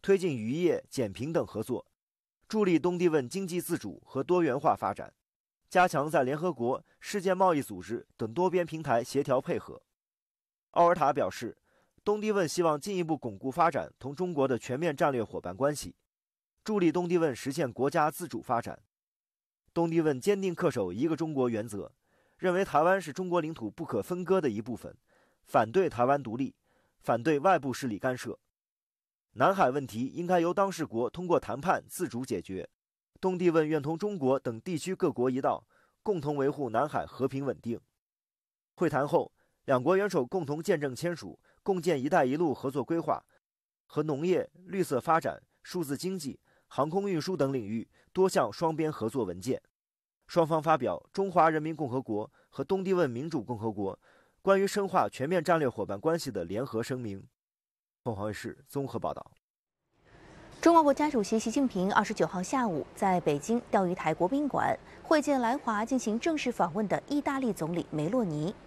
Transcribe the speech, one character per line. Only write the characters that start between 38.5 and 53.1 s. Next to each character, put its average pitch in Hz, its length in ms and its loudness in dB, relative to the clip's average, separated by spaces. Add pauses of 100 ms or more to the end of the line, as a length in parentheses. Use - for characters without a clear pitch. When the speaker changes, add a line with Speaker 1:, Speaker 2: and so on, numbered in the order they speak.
Speaker 1:
会 165 160 0
谈 143 160 0
后， 139 240 0 (360)
两 131 140 2
国 165 160 2
元 196 140 2
首 139 160 0
共 180 180 -4
同 147 160 -4
见 170 200 0
证 139 120 -2
签 170 220 -4
署 95 240 -14 (240)
共 185 180 0
建 151 220 2
“一 143 60 -2
带 165 160 6
一 127 100 2
路” 156 180 2
合 135 160 -4
作 135 140 -2
规 165 160 0
划 156 260 -2 (640)
和 151 160 -2
农 151 240 -2
业、 175 240 2 (160)
绿 180 160 -2
色 135 180 0
发 160 200 2
展、 113 200 -4 (220)
数 175 220 -4
字 139 120 -2
经 185 220 -6
济、 139 220 -8 (260)
航 143 240 -2
空 196 180 -2
运 170 120 0
输 185 160 -4
等 139 160 2
领 123 120 -4
域 107 240 -4 (240)
多 190 160 4
项 131 240 2
双 160 220 0
边 156 160 0
合 110 180 -4
作 120 160 0
文 90 160 -6
件。 120 220 -4 (640)
双 170 180 4
方 156 160 2
发 156 160 4
表 110 240 -2 (120)
中 196 180 -2
华 165 180 6
人 156 140 2
民 156 140 -6
共 151 120 -4
和 127 140 -4
国 110 260 -4 (200)
和 - 160 -6
东 196 180 0
帝 185 100 0
汶 175 160 4
民 127 220 -6